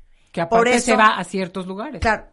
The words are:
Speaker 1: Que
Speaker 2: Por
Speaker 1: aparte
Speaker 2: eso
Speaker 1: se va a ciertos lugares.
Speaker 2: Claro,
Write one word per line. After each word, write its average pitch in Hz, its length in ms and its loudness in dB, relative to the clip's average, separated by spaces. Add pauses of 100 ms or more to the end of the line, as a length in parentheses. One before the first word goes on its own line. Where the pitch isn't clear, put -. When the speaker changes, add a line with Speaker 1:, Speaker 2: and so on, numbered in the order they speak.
(320)
Speaker 1:
Que - 140 -4
Speaker 2:
Por 226 140 2
Speaker 1:
aparte 240 180 4
Speaker 2:
eso 240 80 -2
Speaker 1:
se 226 100 2
va 214 220 4
a 190 60 -4
ciertos 190 440 -8
lugares. 208 320 -10
Speaker 2:
Claro, 214 340 -2